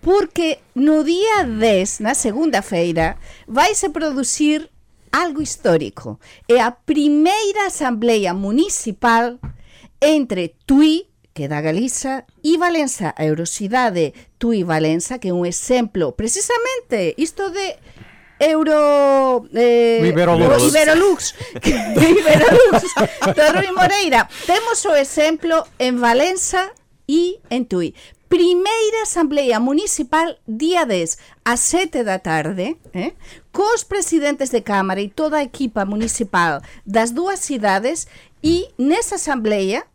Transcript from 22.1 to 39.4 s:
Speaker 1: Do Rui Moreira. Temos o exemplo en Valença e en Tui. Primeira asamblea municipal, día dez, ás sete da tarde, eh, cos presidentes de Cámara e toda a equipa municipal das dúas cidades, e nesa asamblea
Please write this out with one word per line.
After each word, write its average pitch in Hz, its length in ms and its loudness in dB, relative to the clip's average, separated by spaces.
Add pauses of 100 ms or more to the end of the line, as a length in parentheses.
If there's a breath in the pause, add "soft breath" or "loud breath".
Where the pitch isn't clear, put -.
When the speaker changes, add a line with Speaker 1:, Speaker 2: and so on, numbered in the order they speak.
Speaker 1:
Do 311 240 4
Rui 381 120 -2
Moreira. 370 560 2 (200 loud breath)
Temos 440 380 0
o 330 100 2
exemplo 311 680 0 (140)
en 247 240 -2
Valença 359 680 0 (360)
e 349 320 0 (100)
en 240 160 -2
Tui. 175 280 -4 (340 loud breath)
Primeira 415 760 2
asamblea 285 560 0
municipal, 311 880 -2
día 311 380 -2
dez, 180 340 -4 (240 soft breath)
ás 240 160 -2
sete 320 440 -2
da 190 160 -2
tarde, 180 580 -4 (160)
eh, 220 200 -6 (380 loud breath)
cos 427 320 -2
presidentes 285 680 -2
de 226 120 -2
Cámara 196 380 -2
e 202 80 -6
toda 311 280 -2
a 294 60 0
equipa 226 420 -6
municipal 196 760 -2 (240 loud breath)
das 226 280 0
dúas 359 280 -4
cidades, 220 680 -2 (340 soft breath)
e 349 380 -2
nesa 359 360 0
asamblea 220 800 -2